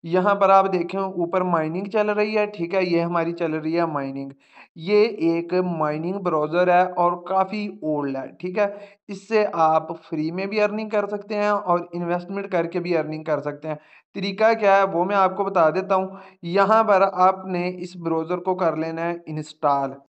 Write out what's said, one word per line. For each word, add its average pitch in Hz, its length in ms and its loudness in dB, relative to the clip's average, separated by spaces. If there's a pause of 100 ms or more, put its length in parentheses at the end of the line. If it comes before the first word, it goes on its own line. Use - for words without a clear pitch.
यहाँ 185 300 2
पर 190 160 4
आप 190 200 6
देखें 175 280 -2
ऊपर 185 460 -2
माइनिंग 170 440 -2
चल 208 220 0
रही 208 240 0
है, 208 140 2
ठीक 175 260 -6
है, 190 120 2
ये 170 140 2
हमारी 170 340 -2
चल 170 180 -2
रही 156 200 -4
है 170 200 0
माइनिंग। 135 400 -6 (460)
ये 180 180 0 (320)
एक 170 260 -2 (160)
माइनिंग 156 500 -2
ब्राउज़र 165 500 0
है 180 160 6
और 175 280 0 (140)
काफ़ी 190 560 -2
ओल्ड 143 320 -2
है, 135 160 -8
ठीक 185 260 -8
है। 202 380 -4 (120)
इससे 208 380 0
आप 160 460 2 (120)
फ्री 156 260 -4
में 190 200 -6
भी 214 80 -2
अर्निंग 208 320 -2
कर 208 180 0
सकते 208 260 -8
हैं 208 160 0
और 180 440 0
इन्वेस्टमेंट 175 580 -4
करके 175 280 0
भी 170 140 -2
अर्निंग 156 320 -2
कर 151 140 -2
सकते 147 280 -8
हैं। 151 100 -8 (380)
तरीका 202 380 2
क्या 202 220 6
है 196 100 6
वो 170 180 0
मैं 202 120 0
आपको 190 280 2
बता 185 260 4
देता 185 240 0
हूँ। 190 260 -2 (260)
यहाँ 196 380 4
पर 196 180 6
आपने 185 680 2
इस 180 280 -12
ब्राउज़र 165 400 -2
को 185 180 -2
कर 165 220 0
लेना 165 240 -4
है 170 260 -4
इंस्टॉल। 143 680 -2 (200)